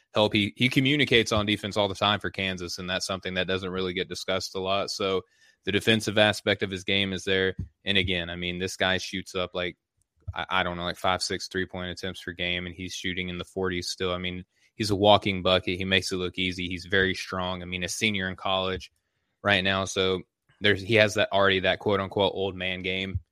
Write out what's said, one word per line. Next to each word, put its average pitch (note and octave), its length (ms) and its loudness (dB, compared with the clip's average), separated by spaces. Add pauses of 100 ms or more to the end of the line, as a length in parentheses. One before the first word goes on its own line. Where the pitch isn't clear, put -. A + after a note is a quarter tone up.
(140)
help. G#2+ 200 4
He, G#2 220 2
he B2 140 2
communicates C3 640 4
on G#2+ 140 2
defense G#2 320 0
all G#2 100 4
the F#2+ 80 -4
time G#2 240 2
for F#2+ 100 -4
Kansas, F#2+ 480 -4
and F2+ 120 -8
that's F#2 160 -2
something F#2 300 -4
that F#2 120 0
doesn't F#2 240 -2
really F#2 220 -2
get F2+ 160 -4
discussed F#2 460 -6
a G2 40 -4
lot. F#2+ 320 0
So F#2+ 300 -2 (440)
the - 60 -2
defensive G#2+ 460 2
aspect G#2 460 2
of F#2+ 80 -4
his F#2+ 120 -8
game G2 300 0
is F2+ 100 -6
there. F#2+ 320 2 (300)
And G2 120 0
again, F2+ 320 0
I F2 60 -8
mean, F2 240 -6
this F#2 160 -4
guy F#2 220 2
shoots - 360 -8
up, F2+ 200 -2
like, F2+ 240 -4 (580)
I, E2+ 140 -6
I F#2 140 2
don't F2 140 -2
know, F2 60 -6
like, F2 140 -4
five, F#2 260 0
six - 240 -6
three-point F2+ 440 -6
attempts F2+ 320 -10
per F2+ 100 -8
game, F2+ 320 -4
and E2+ 100 -10
he's F2+ 180 -10
shooting F2+ 360 -6
in F2 80 -8
the F2 80 -8
forties F#2 440 -4
still. F#2 240 -4
I F2+ 40 -2
mean, F2+ 280 -8 (300)
he's G#2+ 160 -4
a G2+ 40 2
walking G2 480 6
bucket. F#2 340 2
He F#2+ 80 -6
makes F#2+ 260 2
it F#2+ 60 -2
look F2+ 200 -4
easy. F2+ 300 -4
He's F2 180 -8
very F#2+ 300 2
strong. F#2 460 -6
I F2 40 -10
mean, F2+ 180 -6
a F2 60 -4
senior G2+ 380 -2
in F#2 80 -6
college F#2 560 -4 (520)
right G2+ 200 4
now. F#2+ 220 2
So F#2 360 0 (400)
there's, G2+ 200 4
he G#2 140 2
has G#2+ 200 6
that G#2 160 2
already G2 300 4
that F2+ 180 0
quote G2+ 200 2
unquote G2 340 2
old F#2+ 220 -2
man F#2 260 -4
game, F#2+ 380 -4 (120)